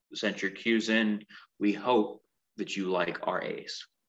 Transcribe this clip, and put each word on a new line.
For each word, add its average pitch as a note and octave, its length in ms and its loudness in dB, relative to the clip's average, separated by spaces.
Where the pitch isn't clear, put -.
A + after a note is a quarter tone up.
sent G2 280 -2
your F#2+ 100 -2
Qs A2 380 2
in. G#2+ 360 2
We G2+ 140 4
hope G#2+ 500 2
that G2 200 -4
you F#2 120 -2
like F2 380 0
our F2+ 160 -2
As. - 400 -8